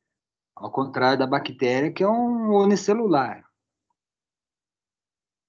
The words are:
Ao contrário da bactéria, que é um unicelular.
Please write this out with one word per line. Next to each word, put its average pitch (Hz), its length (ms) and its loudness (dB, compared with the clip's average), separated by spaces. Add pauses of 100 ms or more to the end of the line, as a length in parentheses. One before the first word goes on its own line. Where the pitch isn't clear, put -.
(560)
Ao 104 160 -12
contrário 131 480 0
da 131 80 0
bactéria, 135 680 -2
que 180 80 -4
é 190 80 2
um 233 460 0
unicelular. 196 920 2 (2000)